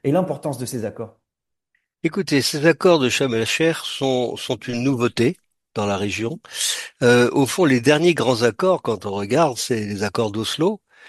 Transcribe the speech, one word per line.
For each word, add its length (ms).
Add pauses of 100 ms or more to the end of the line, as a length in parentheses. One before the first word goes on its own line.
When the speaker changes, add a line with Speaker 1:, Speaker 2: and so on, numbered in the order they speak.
Speaker 1:
et 80
l'importance 480
de 80
ces 180
accords. 360 (840)
Speaker 2:
Écoutez, 360
ces 240
accords 320
de 100
Sharm 240
el-Sheikh 500
sont, 540
sont 220
une 240
nouveauté 560 (360)
dans 120
la 100
région. 420 (640)
Euh, 300
au 140
fond, 180
les 160
derniers 320
grands 300
accords, 400
quand 240
on 60
regarde, 440
c'est 240
les 220
accords 280
d'Oslo 520 (260)